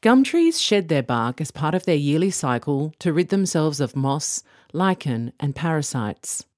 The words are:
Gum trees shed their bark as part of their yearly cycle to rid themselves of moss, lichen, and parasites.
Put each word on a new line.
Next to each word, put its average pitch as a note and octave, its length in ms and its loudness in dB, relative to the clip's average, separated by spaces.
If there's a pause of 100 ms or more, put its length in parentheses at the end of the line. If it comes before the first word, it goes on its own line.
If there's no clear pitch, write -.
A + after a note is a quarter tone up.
Gum B3+ 220 6
trees E4 360 2
shed G3 280 0
their D3 160 0
bark A#2+ 360 -2
as D3+ 120 -6
part D#3 240 -2
of F3+ 100 -2
their F3+ 80 2
yearly D#3 380 2
cycle C#3 640 -2
to E3+ 160 -2
rid E3+ 160 0
themselves D#3+ 500 0
of C#3 160 -2
moss, C#3 460 -2 (320)
lichen, D3+ 680 0
and D3 160 -2
parasites. C#3+ 920 -4 (100)